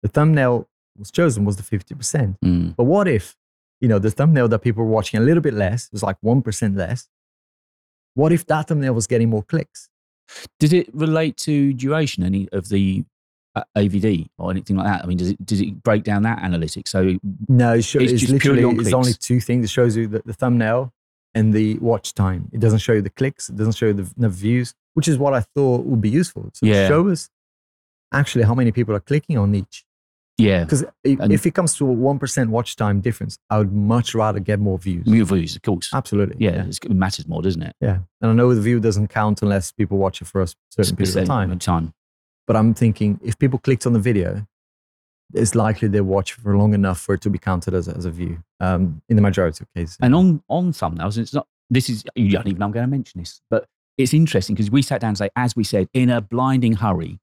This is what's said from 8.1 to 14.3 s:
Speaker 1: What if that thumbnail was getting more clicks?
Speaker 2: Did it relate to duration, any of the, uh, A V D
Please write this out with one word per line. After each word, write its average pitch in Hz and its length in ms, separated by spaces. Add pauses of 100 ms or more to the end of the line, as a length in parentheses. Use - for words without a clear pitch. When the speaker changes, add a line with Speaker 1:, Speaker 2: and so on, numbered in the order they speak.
Speaker 1:
What 156 180
if 170 140
that 156 220
thumbnail 139 260
was 113 120
getting 117 220
more 107 140
clicks? - 480 (680)
Speaker 2:
Did 151 140
it 175 200
relate 156 460
to 143 340
duration, 135 520
any 95 260
of 98 200
the, 98 340 (500)
uh, 120 80 (140)
A 104 120
V 95 120
D 92 380